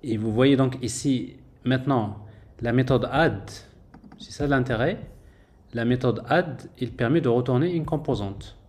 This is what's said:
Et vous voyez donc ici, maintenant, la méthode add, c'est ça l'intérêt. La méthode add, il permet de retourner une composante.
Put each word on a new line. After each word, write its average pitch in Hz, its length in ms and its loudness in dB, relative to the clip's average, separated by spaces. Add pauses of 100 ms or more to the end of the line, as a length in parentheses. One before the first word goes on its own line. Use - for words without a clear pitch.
Et 110 140 -2
vous 110 140 -2
voyez 131 260 6
donc 131 240 2
ici, 127 560 -2 (260)
maintenant, 127 640 0 (360)
la 117 120 -2
méthode 127 380 4
add, 127 380 0 (680)
c'est - 140 -18
ça 147 160 -4
l'intérêt. 139 520 0 (760)
La 117 120 -2
méthode 123 420 0
add, 156 360 0 (160)
il 123 120 -6
permet 139 300 0
de 131 80 0
retourner 127 440 2
une 160 120 -2
composante. 107 720 -4 (120)